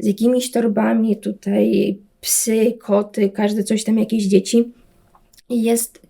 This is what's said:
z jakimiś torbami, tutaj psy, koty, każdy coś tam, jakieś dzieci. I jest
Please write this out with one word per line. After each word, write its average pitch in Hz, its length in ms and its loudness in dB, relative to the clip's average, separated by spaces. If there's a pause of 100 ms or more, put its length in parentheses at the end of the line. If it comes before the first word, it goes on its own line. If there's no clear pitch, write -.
z 220 80 -2
jakimiś 247 440 0
torbami, 220 640 0
tutaj 202 800 -2 (240)
psy, 226 580 0
koty, 208 500 0
każdy 208 340 -2
coś 208 200 -2
tam, 220 160 0
jakieś 214 240 -2
dzieci. 208 480 2 (800)
I 233 140 -2
jest 233 460 -2